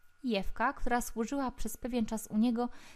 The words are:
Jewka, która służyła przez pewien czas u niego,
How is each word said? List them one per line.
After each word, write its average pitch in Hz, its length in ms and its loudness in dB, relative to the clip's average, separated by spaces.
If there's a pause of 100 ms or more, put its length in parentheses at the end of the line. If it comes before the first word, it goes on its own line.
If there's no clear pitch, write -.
(240)
Jewka, 226 480 0
która 247 280 2
służyła 240 500 -2
przez - 260 -4
pewien 233 300 -2
czas 220 200 -4
u 214 100 -4
niego, 240 320 4 (280)